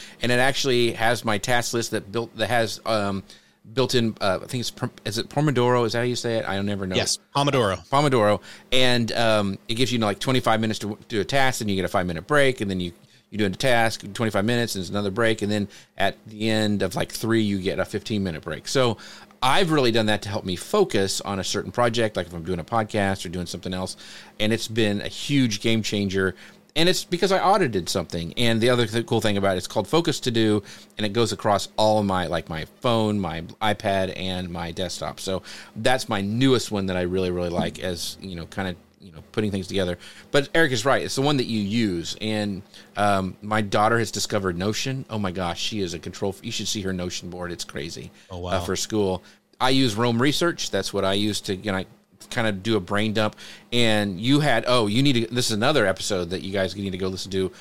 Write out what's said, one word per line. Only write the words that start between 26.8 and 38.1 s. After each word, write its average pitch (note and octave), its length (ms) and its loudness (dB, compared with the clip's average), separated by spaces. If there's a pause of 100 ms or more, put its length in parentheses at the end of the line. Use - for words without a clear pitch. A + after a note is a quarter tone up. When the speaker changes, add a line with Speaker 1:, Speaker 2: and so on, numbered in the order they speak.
Speaker 1:
it's F#3 160 2
because F3+ 280 0
I F#3+ 80 4
audited C3 500 2
something. E2+ 480 -4
And A#2 240 4
the A#2+ 80 6
other A#2+ 160 4
th-, A2+ 200 -2
cool A2+ 160 2
thing G2+ 160 2
about G2 180 4
it, - 20 0
it's F#2 100 -4
called A2 200 -2
Focus D#3+ 340 2
To C3 100 -2
Do, A2 300 4 (360)
and G#2 80 -2
it G2+ 80 -2
goes A2 180 2
across G2+ 360 0 (100)
all G#2+ 220 4
of G#2 60 2
my, F#2 220 0
like, E2 220 -2
my D#2 160 -6 (160)
phone, A2 380 2
my D#2+ 220 -4 (200)
iPad, G2 560 0
and F2+ 320 -6
my E2+ 220 -8
desktop. D#2+ 480 -6
So F#2+ 220 -4 (340)
that's B2+ 320 0
my G#2 140 0
newest A#2 500 2
one G2+ 160 -2
that F#2 80 -2
I F2+ 60 0
really, F2+ 300 0
really F2 180 -2
like E2+ 300 -4
as, F2+ 420 -6